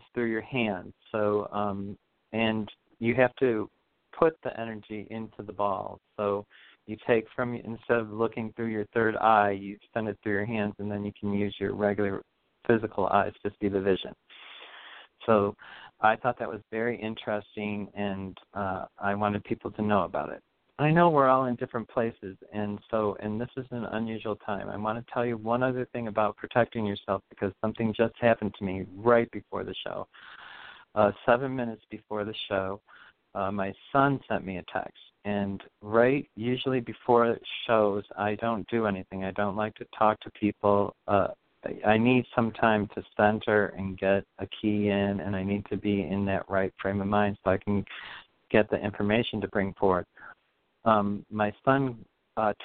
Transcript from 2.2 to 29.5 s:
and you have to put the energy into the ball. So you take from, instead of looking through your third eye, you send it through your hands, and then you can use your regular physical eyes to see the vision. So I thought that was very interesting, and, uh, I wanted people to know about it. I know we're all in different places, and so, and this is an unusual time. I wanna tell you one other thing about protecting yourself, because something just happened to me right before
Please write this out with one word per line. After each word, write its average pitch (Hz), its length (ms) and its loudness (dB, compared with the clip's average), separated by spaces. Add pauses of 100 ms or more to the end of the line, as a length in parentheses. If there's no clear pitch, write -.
and 110 400 0 (280)
you 117 160 0
have 127 220 4
to 117 320 0 (480)
put 160 240 2
the - 160 -8
energy 107 520 -10
into 110 340 -10
the 104 80 -14
ball. 98 480 -4 (160)
So 101 300 -2 (400)
you 107 100 -10 (100)
take 113 300 2
from, 120 200 -4
instead 117 420 -2
of 107 160 -4
looking 110 400 -4
through 117 140 -6
your 107 260 -4
third 110 240 2
eye, 107 340 6
you 98 260 -6 (160)
send 110 140 -2
it 104 160 -4
through 107 100 0
your 101 120 0
hands, 104 340 -2
and 101 100 -6
then 101 140 -4
you 104 160 -4
can 101 140 -2
use 101 260 0
your 98 140 -2
regular 101 480 0 (440)
physical 107 420 2
eyes 101 260 2 (100)
to 101 160 -4
see 104 80 2
the 98 140 0
vision. 95 320 0 (1120)
So 104 280 4 (460)
I 110 160 6
thought - 240 -2
that 113 80 -4
was 104 140 -8 (100)
very 113 300 -2
interesting, 104 920 -6
and, 95 440 -6 (160)
uh, 95 320 -6 (120)
I 101 180 -2
wanted 104 280 -2
people 107 280 -6
to 107 100 -6
know 104 220 2
about 78 260 -4
it. - 120 -12 (380)
I 147 100 4
know 170 220 6
we're 143 160 6
all 131 180 6
in 123 120 -2
different 120 320 -6
places, 107 460 -4 (160)
and 104 280 -6 (100)
so, 107 300 0
and 107 200 -6
this 123 160 -6
is 131 140 -10
an 120 160 -8
unusual 110 520 -4
time. 98 300 -8
I 101 100 -8
wanna 107 360 -6
tell 123 100 -2
you 120 140 -2
one 113 240 -2
other 127 240 0
thing 120 220 -8
about 107 300 0
protecting 117 500 0
yourself, 101 420 -4
because 98 320 -4
something 110 320 -2
just 113 260 0
happened 113 360 2
to - 80 -12
me 95 320 -4
right 117 340 4
before 98 340 -10